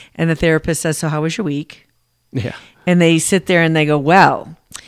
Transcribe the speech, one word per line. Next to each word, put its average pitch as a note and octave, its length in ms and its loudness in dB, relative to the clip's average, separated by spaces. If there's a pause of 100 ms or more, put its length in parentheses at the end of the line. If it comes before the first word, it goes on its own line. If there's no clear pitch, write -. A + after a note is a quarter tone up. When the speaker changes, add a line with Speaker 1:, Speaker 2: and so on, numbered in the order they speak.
(140)
Speaker 1:
and E3 160 -2
the D#3+ 60 0
therapist D#3+ 460 -2
says, D#3 160 -4
"So E3 100 -6
how D3+ 140 -4
was D#3+ 140 -6
your G#3+ 80 -6
week?" D3 440 -8 (440)
Speaker 2:
Yeah. A#2 220 -8 (320)
Speaker 1:
And F3 140 2
they E3 180 4
sit F3+ 280 -2
there F3 160 2
and D#3+ 120 0
they D#3 120 2
go, D3+ 120 0
"Well, D#3 580 2 (320)